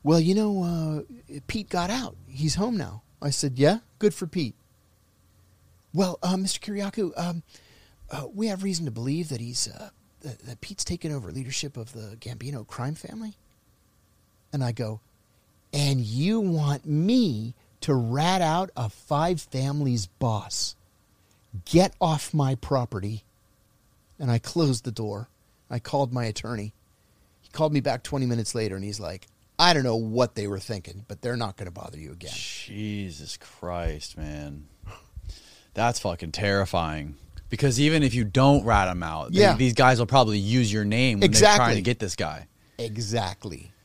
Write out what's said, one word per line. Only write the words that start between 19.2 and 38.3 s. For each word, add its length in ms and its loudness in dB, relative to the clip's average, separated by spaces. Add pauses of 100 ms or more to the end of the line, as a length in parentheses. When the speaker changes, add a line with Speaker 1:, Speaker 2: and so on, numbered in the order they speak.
Speaker 1:
families 680 -2
boss? 680 -4 (880)
Get 360 4
off 320 0
my 220 2
property." 680 -4 (960)
And 100 -2
I 100 4
closed 440 0
the 80 -6
door. 380 -8 (400)
I 100 -4
called 340 -2
my 120 -2
attorney. 480 -6 (680)
He 80 -20
called 240 0
me 60 4
back 240 -2
twenty 220 -2
minutes 280 -2
later, 220 -2
and 100 -8
he's 140 -8
like, 280 -10 (340)
I 120 8
don't 100 4
know 120 2
what 380 0
they 140 -4
were 120 -6
thinking, 480 -10
but 140 -14
they're 160 -4
not 180 -6
gonna 140 -12
bother 300 -14
you 120 -14
again. 220 -14
Speaker 2:
Jesus 1040 -8
Christ, 800 -8
man. 480 -12 (1080)
That's 240 0
fucking 320 -6
terrifying. 840 0 (340)
Because 300 2
even 220 4
if 140 2
you 80 2
don't 420 6